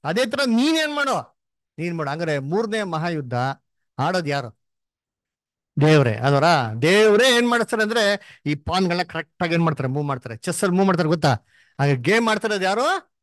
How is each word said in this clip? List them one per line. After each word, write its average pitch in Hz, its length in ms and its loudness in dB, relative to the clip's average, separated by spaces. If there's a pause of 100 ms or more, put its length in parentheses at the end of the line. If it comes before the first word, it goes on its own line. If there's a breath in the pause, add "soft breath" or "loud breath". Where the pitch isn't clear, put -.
ಅದೇ 202 220 0
ತರ 254 200 -6
ನೀನ್ 262 320 2
ಏನ್ 302 180 -2
ಮಾಡೋ, 269 420 -4 (400)
ನೀನ್ 170 200 -6
ಮಾಡು. 147 120 -4
ಹಂಗಾರೆ 156 300 -4
ಮೂರನೇ 208 440 -2
ಮಹಾಯುದ್ಧ 160 500 -4 (680)
ಆಡೋದ್ 170 280 -2
ಯಾರು? 139 320 -6 (1200)
ದೇವ್ರೇ 143 320 4
ಅಲ್ವರ? 139 300 0 (380)
ದೇವ್ರೇ 214 560 4
ಏನ್ 240 120 2
ಮಾಡ್ತಾರೆ 233 340 -2
ಅಂದ್ರೆ 214 640 -2
ಈ 151 100 -2
ಪಾನ್ಗಳನ್ನ 175 480 -2
ಕರೆಕ್ಟ್ 170 400 -8
ಆಗಿ 165 100 0
ಏನ್ 170 100 2
ಮಾಡ್ತಾರೆ, 147 260 -2
ಮೂವ್ 143 160 -4
ಮಾಡ್ತಾರೆ. 123 320 -8
ಚೆಸ್ - 260 -6
ಅಲ್ಲಿ 180 120 2
ಮೂವ್ 196 120 4
ಮಾಡ್ತಾರೆ 175 220 2
ಗೊತ್ತಾ? 147 280 2 (420 soft breath)
ಹಾಗೆ 143 160 2
ಗೇಮ್ 196 300 0
ಮಾಡ್ತಾ 220 220 -2
ಇರೋದು 202 160 -2
ಯಾರು? 262 600 -2